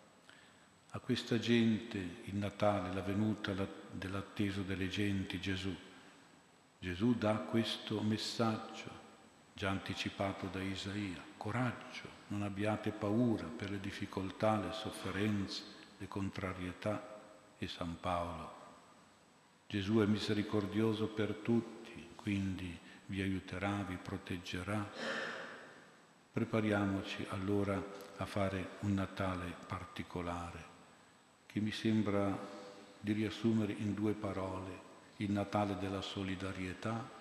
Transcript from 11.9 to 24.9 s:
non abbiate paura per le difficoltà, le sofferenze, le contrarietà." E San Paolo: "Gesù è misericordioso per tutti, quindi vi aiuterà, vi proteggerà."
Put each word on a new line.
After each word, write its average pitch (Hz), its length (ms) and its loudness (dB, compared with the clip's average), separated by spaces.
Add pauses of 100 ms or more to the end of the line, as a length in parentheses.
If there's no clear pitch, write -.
non 101 120 -2
abbiate 104 500 0
paura 107 540 4
per 95 260 -4
le 101 80 -2
difficoltà, 98 800 0
le 90 140 -2
sofferenze, 98 920 0 (340)
le 98 100 -8
contrarietà." 92 1120 -4 (380)
E 95 100 -4
San 85 320 -6
Paolo: 85 540 -2 (1120)
"Gesù 104 300 4
è 104 80 10
misericordioso 104 1000 2
per 104 260 0
tutti, - 800 0
quindi 95 680 0 (240)
vi 98 120 -2
aiuterà, 95 680 0
vi 90 100 -4
proteggerà." 95 1400 -4 (1000)